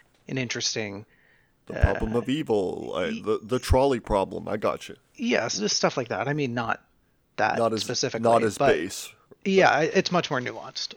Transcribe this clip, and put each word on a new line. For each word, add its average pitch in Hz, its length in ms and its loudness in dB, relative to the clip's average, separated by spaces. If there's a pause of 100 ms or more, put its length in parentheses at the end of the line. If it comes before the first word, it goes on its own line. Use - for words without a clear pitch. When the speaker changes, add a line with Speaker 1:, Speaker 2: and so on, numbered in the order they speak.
(280)
Speaker 1:
an 139 100 -6
interesting, 113 680 -6 (600)
Speaker 2:
The - 80 -12
problem - 400 0
Speaker 1:
uh, 120 40 4
Speaker 2:
of 110 100 -2
evil, 117 640 0
I, 90 120 0
Speaker 1:
y- 76 180 -4
Speaker 2:
the, 107 180 0
the 117 160 -2
trolley 131 420 4
problem. 90 480 -2
I 98 100 -4
got 104 300 -4
you. - 80 -16 (180)
Speaker 1:
Yeah, 226 340 0
so 190 140 -4
just 208 140 0
stuff - 200 0
like 120 120 -4
that. 110 200 -2
I 143 60 -2
mean, 139 200 -2
not 117 300 -4 (520)
that 110 220 2
Speaker 2:
Not 113 140 2
as, 110 100 -2
Speaker 1:
specifically, 120 400 -4
Speaker 2:
not 117 220 6
as 104 140 -2
Speaker 1:
but 139 80 4
Speaker 2:
base, 92 460 0 (320)
Speaker 1:
yeah, 185 360 6
Speaker 2:
but 160 40 2
Speaker 1:
it, 151 100 -2
it's 190 180 2
much 175 180 0
more 135 100 0
nuanced. - 560 -10